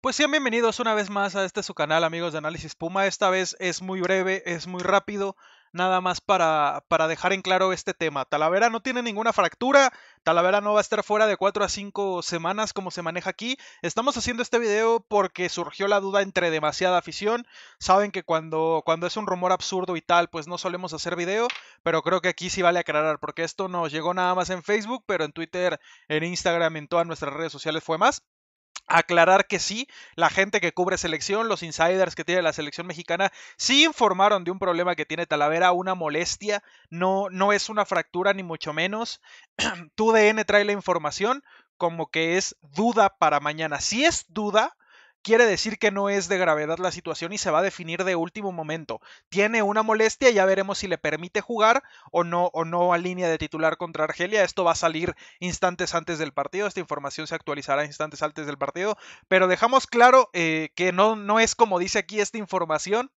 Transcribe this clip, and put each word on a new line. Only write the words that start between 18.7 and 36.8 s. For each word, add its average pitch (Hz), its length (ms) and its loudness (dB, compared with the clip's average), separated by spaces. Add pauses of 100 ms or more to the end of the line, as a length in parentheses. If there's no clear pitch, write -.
cuando 165 220 0
es 175 100 -4
un 208 120 -4
rumor 180 240 0
absurdo 180 420 -2
y 160 80 -6
tal, 175 280 2
pues 160 180 -10
no 175 100 -10
solemos 180 360 -8
hacer 170 200 -6
video, 190 320 -2 (380)
pero 160 180 0
creo 175 180 0
que 175 80 -2
aquí 175 220 -6
sí 190 100 -4
vale 175 200 4
aclarar, 151 400 -2
porque 151 240 -6
esto 185 240 -8
nos 170 240 -4
llegó 160 220 -4
nada 180 200 2
más 180 160 -2
en 180 140 -6
Facebook, 214 420 -2
pero 175 180 -2
en 151 60 -6
Twitter, 170 480 -4 (300)
en 156 160 0
Instagram, 170 520 0
en 147 120 -12
todas 170 180 2
nuestras 151 260 -8
redes 156 200 -8
sociales 156 320 -6
fue 160 140 -4
más. 233 260 0 (640)
Aclarar 170 580 6
que 190 140 -4
sí, 226 260 -6 (300)
la 165 120 2
gente 196 320 0
que 170 140 -2
cubre 180 240 0
selección, 196 500 -4
los 190 140 -4
insiders 170 540 0
que 165 80 -8
tiene 175 180 0
la 156 100 2
selección 156 340 -8
mexicana, 175 460 -4 (240)
sí 269 280 4
informaron 202 580 4
de 170 80 -4
un 190 80 -6
problema 175 380 0
que 151 100 -4
tiene 160 180 -6
Talavera, 160 460 2
una 185 240 0
molestia, 175 720 -4 (260)